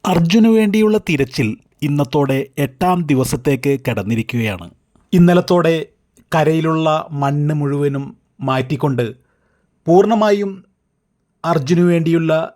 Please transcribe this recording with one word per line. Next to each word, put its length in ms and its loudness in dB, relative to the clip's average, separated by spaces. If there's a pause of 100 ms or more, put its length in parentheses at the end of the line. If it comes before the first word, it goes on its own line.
അർജുന് 520 4
വേണ്ടിയുള്ള 420 2 (100)
തിരച്ചിൽ 400 -2 (400)
ഇന്നത്തോടെ 480 0 (280)
എട്ടാം 340 -2 (140)
ദിവസത്തേക്ക് 600 0 (140)
കടന്നിരിക്കുകയാണ്. 800 -4 (500)
ഇന്നലത്തോടെ 560 4 (640)
കരയിലുള്ള 540 0 (320)
മണ്ണ് 380 -2
മുഴുവനും 440 -2 (440)
മാറ്റിക്കൊണ്ട് 580 -2 (840)
പൂർണ്ണമായും 640 2 (1000)
അർജുന് 400 0
വേണ്ടിയുള്ള 420 0 (220)